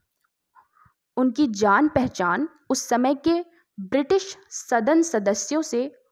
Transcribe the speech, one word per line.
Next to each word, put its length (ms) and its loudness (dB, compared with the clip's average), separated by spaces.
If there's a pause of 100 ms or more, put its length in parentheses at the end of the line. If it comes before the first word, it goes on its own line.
(1160)
उनकी 300 0
जान 400 4
पहचान 640 -2 (200)
उस 200 -4
समय 260 2
के 300 -2 (340)
ब्रिटिश 580 -2 (120)
सदन 520 0
सदस्यों 600 -2
से 340 -4 (160)